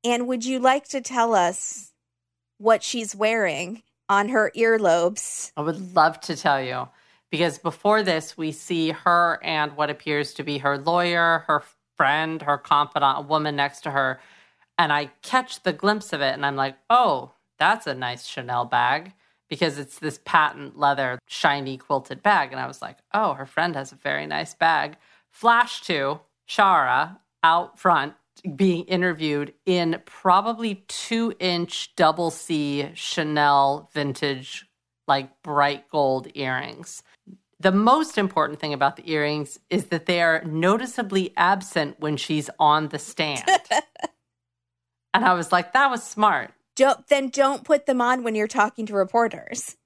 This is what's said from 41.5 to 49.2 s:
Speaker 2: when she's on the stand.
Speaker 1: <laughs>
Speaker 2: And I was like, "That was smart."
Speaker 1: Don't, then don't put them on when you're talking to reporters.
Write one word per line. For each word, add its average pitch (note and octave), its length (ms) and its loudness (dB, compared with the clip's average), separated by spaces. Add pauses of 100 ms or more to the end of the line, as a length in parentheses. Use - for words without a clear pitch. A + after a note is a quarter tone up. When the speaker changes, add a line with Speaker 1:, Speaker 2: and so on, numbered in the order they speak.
Speaker 2:
when D3+ 160 -2
she's D3 320 -4 (100)
on D3+ 300 2
the D3 100 -8
stand. D3 480 -6
Speaker 1:
<laughs> F#4+ 140 4 (1500)
Speaker 2:
And F#3+ 120 2
I F3+ 80 4
was E3+ 180 -2
like, F3+ 220 0
"That C#4 160 4
was A#3+ 120 -6
smart." G3 500 0 (220)
Speaker 1:
Don't, C4+ 340 2
then C#4 200 2
don't C4+ 360 0
put D4 200 2
them B3+ 160 0
on B3 240 0
when A3+ 100 -2
you're G#3+ 140 0
talking G#3+ 380 -2
to G#3 80 -10
reporters. A3+ 920 -2